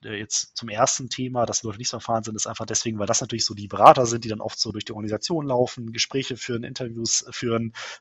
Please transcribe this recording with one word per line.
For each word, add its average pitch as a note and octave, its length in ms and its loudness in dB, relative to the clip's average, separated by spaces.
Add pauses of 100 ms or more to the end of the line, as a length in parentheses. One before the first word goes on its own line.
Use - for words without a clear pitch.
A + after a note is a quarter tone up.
äh, G#2+ 140 -8
jetzt - 400 -4
zum A#2 100 -8
ersten A#2+ 420 2
Thema, B2+ 360 -2
dass A2 160 -2
die A#2 60 -8
Leute G2+ 100 -6
nicht B2 100 -8
so - 80 -4
erfahren A2+ 280 -2
sind, A2 120 -8
ist G#2 120 -4
einfach A2+ 180 -8
deswegen, A2 340 -2
weil G2+ 60 0
das A2 160 2
natürlich A#2 240 -2
so A2+ 80 -4
die G2+ 160 -10
Berater B2+ 360 10
sind, A#2 200 -2
die - 40 -4
dann G#2+ 120 -6
oft G#2 180 -8
so A2 140 -2
durch G#2 100 -6
die - 80 -8
Organisation G#2+ 540 -4
laufen, B2 480 0
Gespräche B2+ 420 -2
führen, A#2 300 -6
Interviews A2+ 640 -4
führen, A#2 440 -2 (280)